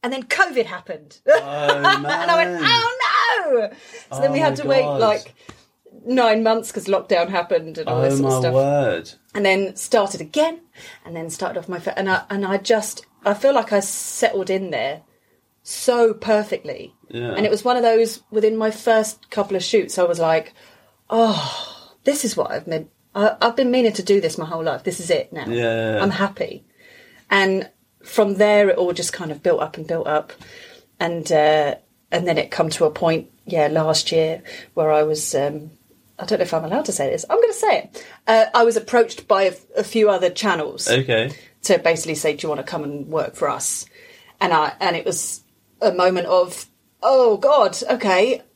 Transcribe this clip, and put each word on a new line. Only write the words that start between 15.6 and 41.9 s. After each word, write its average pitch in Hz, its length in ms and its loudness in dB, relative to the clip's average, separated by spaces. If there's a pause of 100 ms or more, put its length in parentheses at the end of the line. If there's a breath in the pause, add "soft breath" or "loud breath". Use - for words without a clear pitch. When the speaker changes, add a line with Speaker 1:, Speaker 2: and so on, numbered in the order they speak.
Speaker 1:
so 233 500 0
perfectly. 208 800 -4 (160)
Speaker 2:
Yeah. 120 240 -6
Speaker 1:
And 202 120 -2
it 208 60 2
was 208 140 -2
one 247 100 2
of 240 80 0
those, 226 380 2 (100)
within 214 240 2
my 220 160 0
first 220 600 0
couple 202 260 -2
of 180 60 -2
shoots, - 340 0
I 185 60 2
was 170 160 0
like, 160 340 0 (560 soft breath)
"Oh, - 840 -2 (120)
this 285 220 0
is 220 120 -4
what - 140 -2
I've - 160 -8
meant. 160 220 -6 (240)
I, 208 280 2
I've 233 140 0
been 254 160 2
meaning 240 220 4
to 202 100 -6
do 202 180 4
this 160 160 -4
my 165 80 -6
whole 165 180 -6
life. 147 200 -4
This - 160 -6
is 170 100 -10
it 165 240 0
now. 147 140 -10
Speaker 2:
Yeah, 117 160 -4
yeah, 113 340 -2
yeah. - 60 0
Speaker 1:
I'm 196 80 0
happy." - 540 -4 (640 soft breath)
And 190 400 0 (340)
from 202 320 0
there, 208 340 6
it - 80 2
all 175 160 0
just 175 200 -6
kind 160 180 -8
of 147 120 -12
built 175 180 2
up 156 160 -8
and 156 100 -12
built 165 200 -4
up. 151 240 -2 (680 loud breath)
And, 170 320 -4
uh, 151 440 4 (360)
and 170 160 -2
then 160 100 2
it - 140 -4
come 160 200 0
to 165 140 2
a 156 60 4
point, 165 380 -2 (160)
yeah, 160 220 2
last 156 440 0
year 160 320 0 (320 loud breath)
where 156 160 2
I 151 120 4
was, 151 320 -2
um, 147 360 -4 (460)
I - 80 -12
don't 208 140 0
know 190 40 2
if 175 100 -4
I'm 160 100 -2
allowed 214 220 -2
to - 80 -4
say 135 160 -2
this. - 200 -4
I'm 381 120 4
gonna 466 120 4
say 392 260 2
it. - 260 -16 (220 loud breath)
Uh, 220 260 6
I 233 100 6
was 226 140 4
approached 233 500 0
by 196 160 4
a, 185 100 0 (240)
a 214 60 0
few 214 260 2
other 180 200 2
channels 175 600 -4
Speaker 2:
Okay. 123 420 0 (320 loud breath)
Speaker 1:
to 185 160 4
basically 160 360 -2